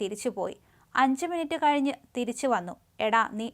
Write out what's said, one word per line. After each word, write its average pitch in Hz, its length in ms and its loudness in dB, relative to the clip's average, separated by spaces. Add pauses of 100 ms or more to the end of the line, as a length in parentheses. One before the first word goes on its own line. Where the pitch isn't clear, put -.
തിരിച്ചുപോയി. 202 560 -4 (380)
അഞ്ച് 262 300 2
മിനിറ്റ് 330 380 -2
കഴിഞ്ഞ് 285 300 4 (240)
തിരിച്ചു 240 300 -2
വന്നു. 180 280 0 (240)
എടാ, 220 320 4
നീ 214 220 -6